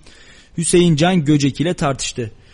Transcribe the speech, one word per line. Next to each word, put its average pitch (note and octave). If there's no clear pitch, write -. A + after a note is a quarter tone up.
Hüseyin F3
Can E3+
Göcek C#3+
ile E3+
tartıştı. B2+